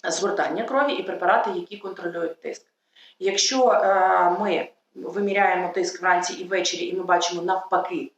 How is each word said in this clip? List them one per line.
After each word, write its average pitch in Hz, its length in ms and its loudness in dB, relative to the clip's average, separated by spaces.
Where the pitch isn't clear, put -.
згортання 180 580 -2
крові, 277 300 0
і 185 100 -4
препарати, 185 480 0
які 180 260 -6
контролюють 170 640 -8
тиск. - 260 -12
Якщо, 220 520 2
е, 190 600 4
ми 196 280 -2
виміряємо 190 760 0
тиск 175 340 -4
вранці 180 300 2
і 180 120 -10
ввечері, 175 420 -2
і 180 60 -6
ми 185 100 -4
бачимо 175 400 0
навпаки 185 760 -2